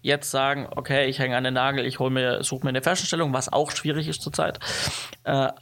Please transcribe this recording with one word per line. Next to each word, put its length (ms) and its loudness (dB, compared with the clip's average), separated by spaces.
jetzt 300 0
sagen, 420 0
okay, 340 2
ich 120 -2
hänge 160 2
an 80 2
den 100 0
Nagel, 320 2
ich 140 -4
hol 100 2
mir, 340 2
such 200 -4
mir 60 0
eine 120 0
Festanstellung, 520 0
was 180 0
auch 200 2
schwierig 360 -2
ist 140 -6
zurzeit, 360 -2
äh, 240 2